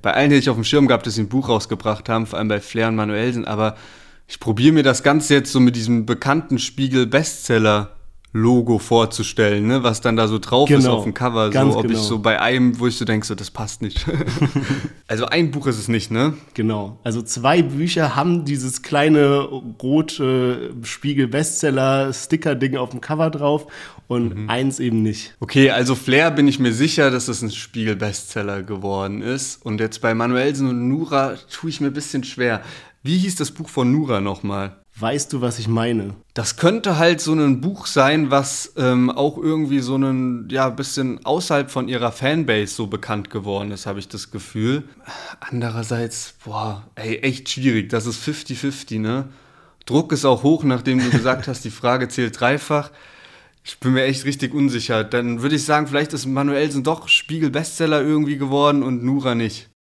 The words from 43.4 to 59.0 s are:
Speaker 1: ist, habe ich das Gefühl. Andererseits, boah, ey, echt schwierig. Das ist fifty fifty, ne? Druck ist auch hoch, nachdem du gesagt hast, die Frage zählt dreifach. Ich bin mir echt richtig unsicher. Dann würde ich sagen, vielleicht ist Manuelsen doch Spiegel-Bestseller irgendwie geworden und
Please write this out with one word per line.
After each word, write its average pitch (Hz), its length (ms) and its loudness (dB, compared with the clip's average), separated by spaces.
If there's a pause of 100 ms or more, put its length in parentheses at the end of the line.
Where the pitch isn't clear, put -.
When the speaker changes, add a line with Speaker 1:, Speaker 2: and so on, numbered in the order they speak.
Speaker 1:
ist, 98 160 -10
habe 101 100 -6
ich 95 100 -12
das - 220 -14
Gefühl. 113 540 -4 (560)
Andererseits, 117 960 -6 (100)
boah, 104 380 -8 (100)
ey, 113 240 -6
echt 131 320 -4
schwierig. 113 400 0
Das 113 160 -2
ist 113 120 -6
fifty 147 360 -8
fifty, 139 460 -8
ne? 127 300 -4 (580)
Druck 156 240 0
ist 143 140 -2
auch 127 180 4
hoch, 160 200 4
nachdem 127 360 2
du 123 100 0
gesagt 127 380 2
hast, 127 180 -8
die 110 60 -8
Frage 127 360 0
zählt 117 320 -4
dreifach. 143 520 0 (720)
Ich - 160 -18
bin 127 140 2
mir 131 100 4
echt 135 220 -2
richtig 139 280 -4
unsicher. 120 500 0
Dann 120 380 -2
würde 147 140 0
ich 135 100 -2
sagen, 151 220 2
vielleicht 147 260 -2
ist 131 140 -6
Manuelsen 139 560 -2
doch 160 240 -4
Spiegel-Bestseller 156 920 -2
irgendwie 147 360 0
geworden 143 460 2
und 123 200 -2